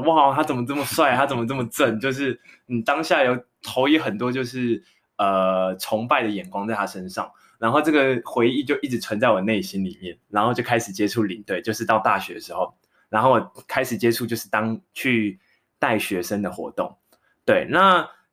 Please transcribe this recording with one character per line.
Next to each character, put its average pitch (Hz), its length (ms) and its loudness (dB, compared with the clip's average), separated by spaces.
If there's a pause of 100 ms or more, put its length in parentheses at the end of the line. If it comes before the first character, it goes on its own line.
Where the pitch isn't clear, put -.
，“哇， 151 260 6
他 151 120 0
怎 - 120 -2
么 120 80 -2
这 139 120 -4
么 139 80 -2
帅， 135 320 2
他 139 100 4
怎 135 100 -2
么 117 80 -2
这 127 100 -4
么 127 120 -4
正”， 113 320 0
就 135 140 -2
是 131 280 -4 (260)
你 120 160 -4
当 147 200 0
下 160 220 2
有 123 120 2 (260)
投 131 260 0
以 156 100 6
很 120 180 -4
多 123 140 -2
就 131 140 -2
是， 120 380 -2 (340)
呃， 95 600 2
崇 110 300 -4
拜 135 160 2
的 113 60 -2
眼 95 220 -6
光 101 160 -6
在 113 80 -4
他 101 100 -2
身 92 240 -10
上， 98 220 -8 (280)
然 113 120 -2
后 143 100 2
这 156 120 2
个 135 320 4
回 120 260 2
忆 135 140 -2
就 139 160 0
一 143 80 -6
直 123 100 -2
存 107 220 -6
在 123 100 4
我 98 100 2
内 101 220 0
心 98 220 -6
里 90 160 -8
面， 87 180 -14 (100)
然 104 160 0
后 120 80 2
就 123 80 -4
开 120 160 0
始 117 140 -2
接 101 160 -2
触 113 160 0
领 98 220 -4
队， 92 180 -4
就 110 100 -4
是 110 120 -8
到 110 160 2
大 104 180 0
学 - 160 -10
的 - 60 -14
时 - 120 -14
候， 90 220 -4 (340)
然 110 140 0
后 131 80 6
我 110 220 2 (160)
开 131 160 -2
始 123 120 -4
接 117 140 2
触 117 160 -2
就 117 80 -6
是 113 140 -8
当 110 320 -2 (120)
去 110 460 0 (400)
带 123 180 0
学 95 240 -2
生 104 220 -4
的 92 80 -4
活 - 220 -10
动。 - 240 -6 (480)
对， 117 260 2
那 175 380 4 (240)